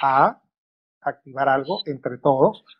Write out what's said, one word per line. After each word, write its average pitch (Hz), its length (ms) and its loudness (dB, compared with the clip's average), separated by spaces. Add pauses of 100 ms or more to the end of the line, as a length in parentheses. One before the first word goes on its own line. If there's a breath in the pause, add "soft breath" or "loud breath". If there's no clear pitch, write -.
a 139 400 2 (580)
activar 135 480 -6
algo 135 380 -2
entre 127 320 -10
todos 143 460 0 (160 soft breath)